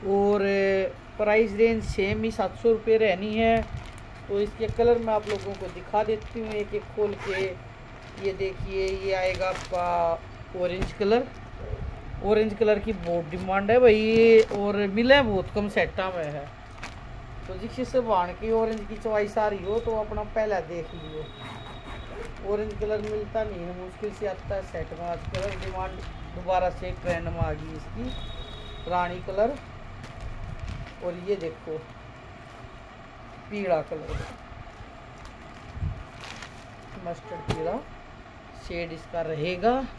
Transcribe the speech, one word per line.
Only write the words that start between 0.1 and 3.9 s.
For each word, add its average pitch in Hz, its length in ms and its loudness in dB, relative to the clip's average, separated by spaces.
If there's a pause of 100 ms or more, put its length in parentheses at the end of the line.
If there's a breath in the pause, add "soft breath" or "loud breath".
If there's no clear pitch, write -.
price 208 360 6
range 226 320 6
same 214 380 2
ही 226 80 0
सात 190 260 0
सौ 233 140 4
रुपये 220 280 4
रहनी 208 360 4
है। 226 260 6 (640)